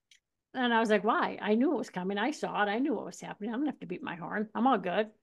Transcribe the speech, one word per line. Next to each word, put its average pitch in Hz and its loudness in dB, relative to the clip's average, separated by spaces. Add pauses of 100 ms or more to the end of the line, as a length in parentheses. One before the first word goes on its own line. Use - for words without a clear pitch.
(540)
And 247 0
I 226 6
was 226 2
like, 202 4
"Why? 220 0
I 208 2
knew 285 4
it 240 0
was - -4
coming. 190 -4
I 262 0
saw 185 -4
it. 202 2
I 208 0
knew 285 0
what - -4
was - -12
happening. 175 -8
I 226 -4
don't 277 -2
have - -4
to 170 -12
beep 170 -8
my - -6
horn. 180 -6
I'm 226 2
all 254 6
good. 185 0 (140)